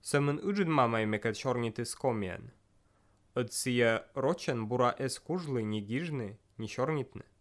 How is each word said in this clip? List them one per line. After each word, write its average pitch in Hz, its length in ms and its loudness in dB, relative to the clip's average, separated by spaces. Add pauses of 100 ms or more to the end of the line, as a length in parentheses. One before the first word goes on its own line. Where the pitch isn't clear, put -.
Сэмэн 143 380 2
ыджын 196 320 0
мамай 117 340 4
мекед 107 300 0
шорнит 120 440 -2
эс 120 140 -4
комиен. 107 600 -4 (800)
Ыт 123 160 -2
сие 120 640 4
рочен 131 520 0
бура 123 320 2
эс 135 220 -4
кужлы 151 420 -2
ни 107 200 -2
гижны, 120 580 -4 (180)
ни 113 100 -6
шорнитны. 139 580 -4 (160)